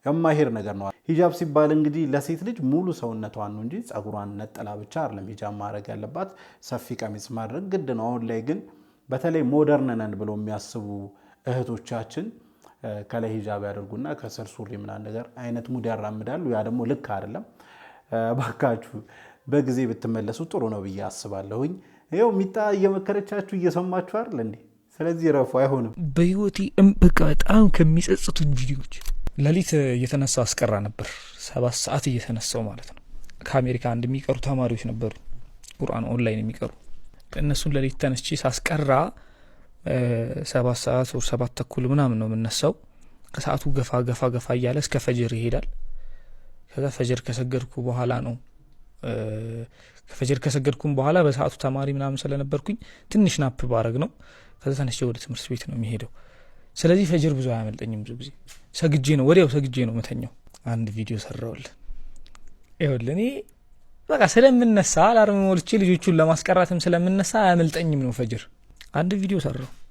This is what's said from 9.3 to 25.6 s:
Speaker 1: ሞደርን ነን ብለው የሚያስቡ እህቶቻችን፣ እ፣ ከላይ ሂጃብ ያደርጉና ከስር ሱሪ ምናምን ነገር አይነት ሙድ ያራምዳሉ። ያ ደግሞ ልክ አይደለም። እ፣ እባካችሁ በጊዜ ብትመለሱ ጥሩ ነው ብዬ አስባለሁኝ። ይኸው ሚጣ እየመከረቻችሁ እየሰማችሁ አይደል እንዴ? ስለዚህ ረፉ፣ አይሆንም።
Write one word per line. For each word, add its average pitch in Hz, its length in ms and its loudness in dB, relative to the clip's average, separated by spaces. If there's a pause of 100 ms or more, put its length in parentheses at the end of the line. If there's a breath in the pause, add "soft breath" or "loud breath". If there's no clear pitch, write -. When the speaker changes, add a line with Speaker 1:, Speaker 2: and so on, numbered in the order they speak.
Speaker 1:
ሞደርን 143 480 4
ነን 110 240 -4
ብለው 104 200 -6
የሚያስቡ 107 520 -8 (580 soft breath)
እህቶቻችን፣ 123 800 -6 (520 soft breath)
እ፣ 117 120 -12 (140)
ከላይ 113 280 -6
ሂጃብ 104 320 -6
ያደርጉና 101 500 -8
ከስር 113 340 -12
ሱሪ 104 280 -16
ምናምን 104 280 -12
ነገር 107 220 -10 (120)
አይነት 120 300 -8
ሙድ 123 180 -6
ያራምዳሉ። 107 600 -6
ያ 117 140 0
ደግሞ 120 240 -4
ልክ 139 240 -4
አይደለም። 104 340 -8 (640 loud breath)
እ፣ 113 120 -6 (100)
እባካችሁ 120 680 -2 (500 loud breath)
በጊዜ 131 380 0
ብትመለሱ 113 600 -4
ጥሩ 165 220 -4
ነው 107 140 -6
ብዬ 98 220 -10
አስባለሁኝ። 101 680 -6 (380 loud breath)
ይኸው 214 200 2
ሚጣ 190 240 -2 (160)
እየመከረቻችሁ 196 840 -2
እየሰማችሁ 180 600 -2
አይደል 214 240 -4
እንዴ? 110 160 -6 (440)
ስለዚህ 165 320 0
ረፉ፣ 135 240 4
አይሆንም። 131 360 2 (180)